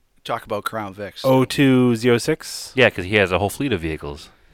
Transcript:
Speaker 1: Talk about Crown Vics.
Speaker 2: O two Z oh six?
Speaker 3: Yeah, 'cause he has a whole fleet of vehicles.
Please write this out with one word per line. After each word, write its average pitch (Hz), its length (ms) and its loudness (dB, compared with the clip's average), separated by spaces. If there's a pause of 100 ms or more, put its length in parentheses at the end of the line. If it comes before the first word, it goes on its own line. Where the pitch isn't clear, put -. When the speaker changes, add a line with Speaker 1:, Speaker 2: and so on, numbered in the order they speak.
(240)
Speaker 1:
Talk 117 200 -8
about 107 200 -8
Crown 104 300 -10
Vics. 101 300 -14
Speaker 2:
O 131 200 4
two 127 500 2
Z 117 160 0
oh 120 80 4
six? - 560 -6
Speaker 3:
Yeah, 123 160 6
'cause 92 140 -8
he 92 120 -4
has 95 140 4
a 90 80 2
whole 98 120 -2
fleet 135 220 -4
of 90 80 -2
vehicles. 76 480 -8 (260)